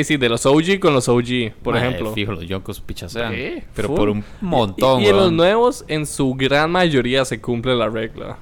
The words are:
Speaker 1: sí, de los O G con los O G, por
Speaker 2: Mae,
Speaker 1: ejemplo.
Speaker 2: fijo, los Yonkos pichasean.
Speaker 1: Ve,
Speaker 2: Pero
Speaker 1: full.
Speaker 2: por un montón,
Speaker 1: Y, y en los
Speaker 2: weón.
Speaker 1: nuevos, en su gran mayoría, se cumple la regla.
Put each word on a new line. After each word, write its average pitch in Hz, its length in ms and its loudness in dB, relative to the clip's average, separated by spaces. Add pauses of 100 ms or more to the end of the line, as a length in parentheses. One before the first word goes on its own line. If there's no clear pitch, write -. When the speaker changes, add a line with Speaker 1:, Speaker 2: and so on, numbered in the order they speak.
Speaker 1:
sí, 151 160 0
de 127 100 2
los 117 180 0
O 139 100 6
G 180 240 2
con 175 120 4
los 131 160 2
O 120 120 4
G, 120 320 -2 (100)
por 120 120 -2
Speaker 2:
Mae, 120 120 0
Speaker 1:
ejemplo. 110 260 -4
Speaker 2:
fijo, 104 200 -4
los 85 120 -8
Yonkos 95 360 -8
pichasean. 110 500 -8
Speaker 1:
Ve, 143 420 -8
Speaker 2:
Pero 107 160 -4
Speaker 1:
full. 143 80 -2
Speaker 2:
por 208 140 2
un 208 140 -4 (160)
montón, 127 600 2
Speaker 1:
Y, 208 40 2
y 208 40 6
en 202 80 6
los 196 100 6
Speaker 2:
weón. 170 100 2
Speaker 1:
nuevos, 220 500 2
en 151 180 -4
su 139 300 -2
gran 135 380 2
mayoría, 135 520 2
se 120 160 -6
cumple 123 360 -2
la 113 120 2
regla. 110 540 -6